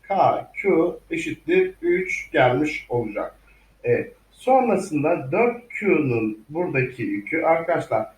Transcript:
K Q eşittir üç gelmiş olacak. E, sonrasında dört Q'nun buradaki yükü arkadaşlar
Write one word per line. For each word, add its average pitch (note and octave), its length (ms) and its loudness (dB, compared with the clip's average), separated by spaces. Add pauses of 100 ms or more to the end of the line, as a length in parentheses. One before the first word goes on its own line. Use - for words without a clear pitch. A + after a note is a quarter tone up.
K E3 520 0
Q G3 160 -2 (400)
eşittir E3+ 720 -2
üç F3+ 500 -2
gelmiş C#3+ 560 2
olacak. G2+ 460 -4 (520)
E, A#2+ 220 2 (220)
sonrasında E3 1000 0
dört A#3+ 360 0
Q'nun B2+ 800 0
buradaki C3+ 540 -4
yükü G2+ 400 -4
arkadaşlar E3 640 0 (120)